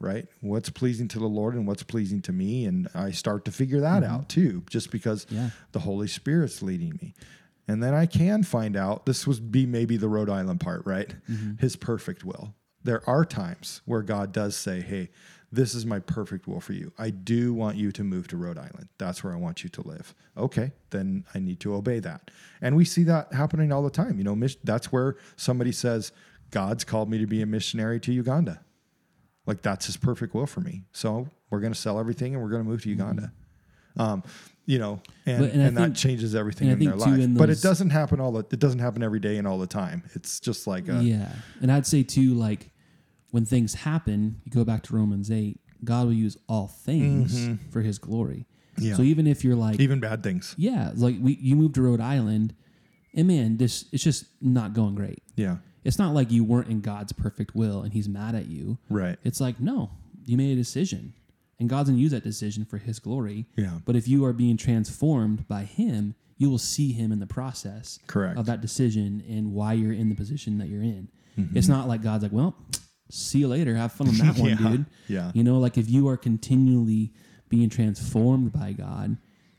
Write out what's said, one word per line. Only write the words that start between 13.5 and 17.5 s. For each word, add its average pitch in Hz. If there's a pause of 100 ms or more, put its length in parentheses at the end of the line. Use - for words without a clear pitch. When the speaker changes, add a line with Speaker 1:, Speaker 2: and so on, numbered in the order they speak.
Speaker 1:
where 113
God 101
does 101
say, 92
"Hey, 92 (400)
this 120
is 117
my 107
perfect 98
will 92
for -
you. 98
I 110
do 117